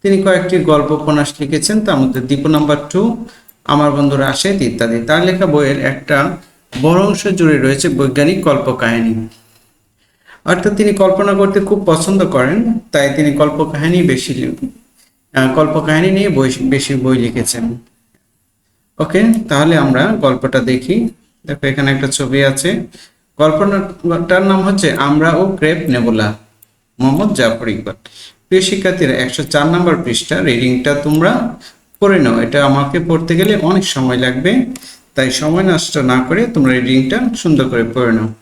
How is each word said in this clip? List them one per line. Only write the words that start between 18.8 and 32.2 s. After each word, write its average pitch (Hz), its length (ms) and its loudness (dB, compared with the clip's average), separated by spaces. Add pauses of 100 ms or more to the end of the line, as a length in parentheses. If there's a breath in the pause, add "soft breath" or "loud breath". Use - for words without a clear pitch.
ওকে, 180 240 0 (260)
তাহলে 156 280 2
আমরা 139 280 2
গল্পটা 135 540 0
দেখি। 127 500 -2 (360)
দেখো, 143 220 -6
এখানে 135 240 0
একটা 135 160 0
ছবি 135 360 0
আছে। 139 420 0 (520 loud breath)
গল্পটার 175 1080 0
নাম 190 160 2
হচ্ছে 196 320 0
আমরা 151 380 2
ও 190 260 0
ক্রেপ 160 320 0
নেবুলা, 113 440 0 (680)
মোহাম্মদ 147 340 2
জাফর 117 340 0
ইকবাল। 104 280 -6 (520 loud breath)
প্রিয় 185 140 4
শিক্ষার্থীরা, 185 520 0
একশো 127 300 -4
চার 147 240 0
নম্বর 175 360 2
পৃষ্ঠা - 380 -4
রিডিংটা 127 520 0
তোমরা 151 640 0 (440 loud breath)
পড়ে 196 200 4
নাও। 117 200 2